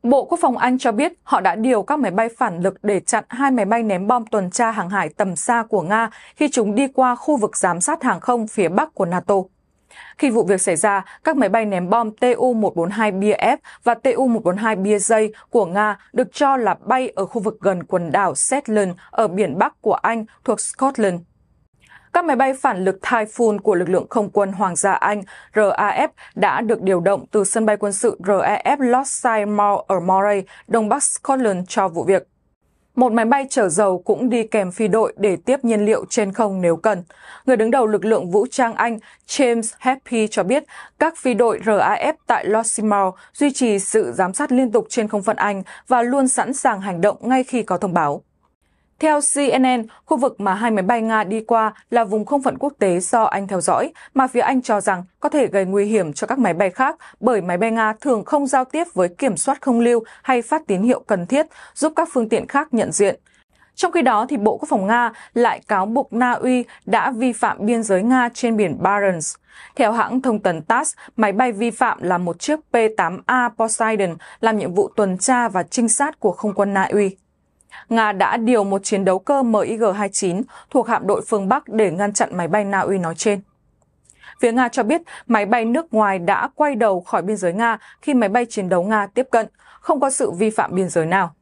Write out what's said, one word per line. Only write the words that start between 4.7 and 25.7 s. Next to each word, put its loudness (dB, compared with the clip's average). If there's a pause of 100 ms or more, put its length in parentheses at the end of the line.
hàng -6
hải -2
tầm -4
xa 0
của 0
Nga 0 (260)
khi 0
chúng 0
đi 2
qua 2
khu 0
vực -2
giám 0
sát -4
hàng 0
không -2
phía 0
bắc -2
của 0
nato. 0 (840)
Khi 2
vụ 2
việc 0
xảy 0
ra, 0 (180)
các 0
máy 2
bay 0
ném -4
bom 0
Tu 0
một 0
bốn -2
hai 0
Bia 0
F 0 (260)
và 2
Tu 0
một 0
bốn 0
hai -2
Bia 0
J 2 (200)
của 2
Nga -2 (160)
được 0
cho 2
là 0
bay -2
ở -2
khu -6
vực -4
gần 0
quần -4
đảo 0
Shetland 0 (200)
ở 0
biển -2
Bắc -2
của 0
Anh -2 (180)
thuộc -2
Scotland. -2 (920)
Các 2
máy 0
bay 2
phản -2
lực -2
Typhoon 0
của 2
lực 0
lượng 0
không -2
quân 0
Hoàng -2
gia 0
Anh 0 (340)
R 2 (160)